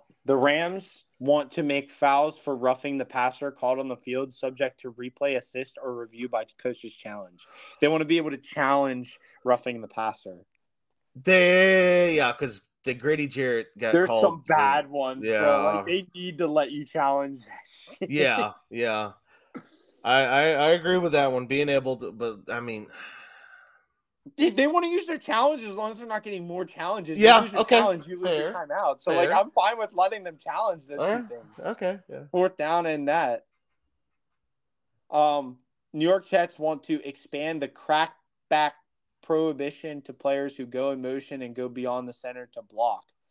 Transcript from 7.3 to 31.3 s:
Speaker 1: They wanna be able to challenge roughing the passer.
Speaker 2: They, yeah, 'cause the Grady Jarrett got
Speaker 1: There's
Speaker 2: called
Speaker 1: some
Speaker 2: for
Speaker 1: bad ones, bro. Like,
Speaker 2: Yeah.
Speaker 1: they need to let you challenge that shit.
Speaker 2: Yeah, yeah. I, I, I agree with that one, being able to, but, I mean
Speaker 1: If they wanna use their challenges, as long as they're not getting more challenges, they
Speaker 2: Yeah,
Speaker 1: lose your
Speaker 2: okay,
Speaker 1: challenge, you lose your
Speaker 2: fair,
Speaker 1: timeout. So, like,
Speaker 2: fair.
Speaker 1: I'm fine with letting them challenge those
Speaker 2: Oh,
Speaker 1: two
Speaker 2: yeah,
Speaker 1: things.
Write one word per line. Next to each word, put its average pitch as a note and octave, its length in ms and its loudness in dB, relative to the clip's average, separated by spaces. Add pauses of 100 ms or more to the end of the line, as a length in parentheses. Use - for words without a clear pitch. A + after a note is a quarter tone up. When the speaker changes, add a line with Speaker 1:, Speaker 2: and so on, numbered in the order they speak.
Speaker 1:
They D3 80 4
wanna D#3 180 0
be E3 100 2
able D#3 140 -2
to C3+ 80 -8
challenge C3+ 800 -2 (260)
roughing A#2+ 380 0
the G#2 60 -14
passer. G#2+ 500 -8 (760)
Speaker 2:
They, F3+ 1000 4
yeah, B2+ 160 2
'cause A#2+ 300 -8 (220)
the B2+ 100 -4
Grady D3 320 -2
Jarrett B2 500 -2
got A2 160 -2
Speaker 1:
There's F3 140 4
Speaker 2:
called A2+ 160 2
Speaker 1:
some E3 220 4
Speaker 2:
for D#3+ 120 2
Speaker 1:
bad C#3+ 320 2
ones, C3 380 -6
bro. G#2+ 380 4
Like, G2+ 220 0
Speaker 2:
Yeah. E3+ 60 -4
Speaker 1:
they F#3 220 -4
need F3+ 240 -12
to E3+ 80 0
let D3+ 240 0
you D3 160 -10
challenge C#3 580 -2
that - 560 -20
shit. F3+ 100 -8
Speaker 2:
Yeah, A#2 420 0 (180)
yeah. G#2+ 420 -2 (880)
I, C3+ 200 4
I, C3+ 200 4 (100)
I D3 180 2
agree F3 260 4
with F3 160 0
that C#3 200 4
one, B2+ 140 -2
being C#3+ 220 0
able C3 300 0
to, G#2+ 140 -10
but, A2 380 -8
I A#2+ 100 -4
mean A2+ 260 -10 (1500)
Speaker 1:
If C#4 160 2
they C4 120 4
wanna E4+ 200 0
use F4 200 -2
their E4 120 -6
challenges, B3+ 520 0
as F#3+ 60 -10
long G#3+ 140 -6
as G#3+ 80 -16
they're A#3 80 -16
not G#3+ 160 -8
getting F#3+ 240 -12
more F3 180 -8
challenges, E3 540 -8
they G#3+ 60 4
Speaker 2:
Yeah, A3+ 160 12
Speaker 1:
lose A3 120 -4
your A3 100 2
Speaker 2:
okay, A#3 180 4
Speaker 1:
challenge, F3 260 0
you F3+ 100 -12
lose F3 200 -2
your D#3 160 -2
Speaker 2:
fair, - 20 -
Speaker 1:
timeout. D#3 460 -2
So, E3+ 120 -2
like, F3 160 2
Speaker 2:
fair. - 80 2
Speaker 1:
I'm G3+ 140 2
fine G#3+ 260 2
with A3 160 -6
letting F#3+ 320 0
them E3 140 -14
challenge E3+ 480 -4
those C#3+ 140 -8
Speaker 2:
Oh, D#3 60 -2
Speaker 1:
two G3 40 0 (120)
Speaker 2:
yeah, A3+ 60 -14
Speaker 1:
things. - 300 -18